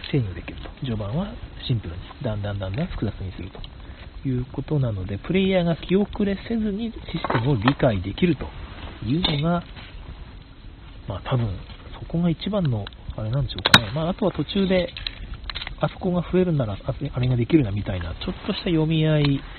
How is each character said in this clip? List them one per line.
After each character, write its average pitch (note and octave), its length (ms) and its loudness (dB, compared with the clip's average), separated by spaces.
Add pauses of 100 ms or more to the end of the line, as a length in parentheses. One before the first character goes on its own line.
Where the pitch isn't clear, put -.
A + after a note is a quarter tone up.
(100)
制 D3 100 4
御 G2 140 -2
で - 80 -8
き - 100 -10
る - 80 -10
と。 - 100 -10 (100)
序 B2 160 -2
盤 G#2 200 -2
は G#3 160 -2 (340)
シ C3 80 2
ン G#2+ 60 2
プ - 80 -8
ル D#2+ 60 -8
に、 - 60 -10 (220)
だ A2+ 120 0
ん G#2 80 -4
だ G2+ 100 -2
ん G2+ 60 -2
だ F#2+ 100 -4
ん F#2+ 60 -4
だ C3+ 80 0
ん F3+ 60 -2
複 - 180 -2
雑 G2+ 140 -2
に F#2+ 120 -6
す - 100 -10
る F#2 80 -10
と - 800 -10
い B2+ 100 2
う B2 140 0
こ C#3 100 -4
と D3+ 160 0
な B2 140 2
の F#2+ 120 -4
で、 G2+ 140 -4
プ - 140 -4
レ F#3+ 100 4
イ F#3+ 80 4
ヤ F#3 120 4
ー - 20 4
が E3+ 120 2
気 - 180 0
後 G3+ 300 2
れ G3 120 0 (120)
せ A#3 80 0
ず G#3+ 140 0
に A3 220 -4
シ - 260 -6
ス - 140 -2
テ A#2 140 2
ム D3 60 6
を C3+ 40 4
理 A2+ 200 6
解 G#2+ 260 4
で G2 120 -4
き - 120 4
る E3 100 6
と - 100 -6 (600)
い B2+ 100 2
う F3 40 2
の D#3+ 280 2
が、 E3+ 140 2 (1500)
ま G2 80 -4
あ、 - 80 -10
多 - 120 0
分 G#2+ 220 0 (420)
そ - 60 -10
こ E3 140 -2
が F3 100 4
一 D#3+ 200 -2
番 G3 140 2
の A2+ 200 2 (320)
あ A#2 60 -4
れ A2 80 -2
な C3+ 100 2
ん C3 40 2
で A2 60 -2
し - 40 -8
ょ - 60 -8
う G2 100 4
か - 80 8
ね。 A2 160 -2
ま D#3 80 2
あ、 E3 80 2
あ F#3+ 40 2
と - 120 2
は E3 60 4
途 D3 120 0
中 G3 220 2
で、 F3+ 260 4 (880)
あ D3+ 80 2
そ - 100 -8
こ F3+ 140 2
が F3 100 2 (100)
増 F3+ 60 6
え F#3 60 8
る F3+ 80 2
な C3+ 140 4
ら、 G2+ 80 -2 (100)
あ、 C3 100 -2 (180)
あ B2+ 80 -2
れ B2+ 80 4
が B2+ 80 4
で A#2+ 100 4
き E3+ 100 6
る D3 80 8
な G2+ 60 -2
み G2+ 140 -2
た G2 100 -2
い F#2 60 -2
な、 E2 140 -4
ち - 140 -6
ょ F#3 40 -2
っ - 140 -8
と G#3+ 60 0
し F#3+ 60 -2
た - 60 -6
読 D#3+ 220 4
み D#3+ 200 4
合 D3+ 140 6
い、 C#3+ 200 4 (180)